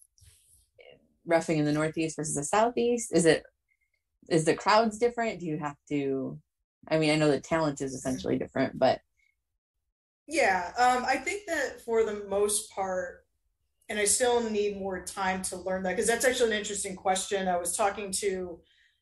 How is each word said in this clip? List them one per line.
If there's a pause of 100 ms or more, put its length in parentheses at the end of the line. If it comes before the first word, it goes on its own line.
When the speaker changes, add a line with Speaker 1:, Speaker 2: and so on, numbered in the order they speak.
(1300)
Speaker 1:
reffing
in
the
Northeast
versus
the
Southeast?
Is
it, (840)
is
the
crowds
different?
Do
you
have (120)
to, (500)
I
mean,
I
know
the
talent
is
essentially
different,
but (1300)
Speaker 2:
Yeah,
um,
I
think
that
for
the
most
part, (600)
and
I
still
need
more
time
to
learn
that,
'cause
that's
actually
an
interesting
question.
I
was
talking (120)
to, (400)